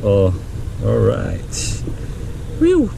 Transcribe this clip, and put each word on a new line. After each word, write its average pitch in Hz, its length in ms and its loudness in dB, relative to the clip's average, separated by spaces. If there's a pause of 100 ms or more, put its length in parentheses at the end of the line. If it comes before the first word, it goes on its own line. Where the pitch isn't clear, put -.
Oh, 98 240 6 (560)
all 110 160 4
right. - 540 0 (1040)
Whew! 330 360 4